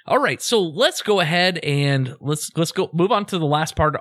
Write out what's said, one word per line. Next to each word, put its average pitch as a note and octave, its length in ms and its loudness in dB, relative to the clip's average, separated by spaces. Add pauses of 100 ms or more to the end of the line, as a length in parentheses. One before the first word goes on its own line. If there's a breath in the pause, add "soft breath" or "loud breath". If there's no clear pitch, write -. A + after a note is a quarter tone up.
All - 140 2
right, A#3+ 220 -2
so A3+ 200 0
let's F3+ 400 0
go G3+ 200 2
ahead F3 380 0
and C#3 600 0
let's, D3 380 -6
let's E3 160 -2
go F#3 180 -2
move F3+ 220 2
on G#3 140 0
to F#3+ 120 -4
the D#3+ 60 0
last D3 320 0
part D3+ 240 2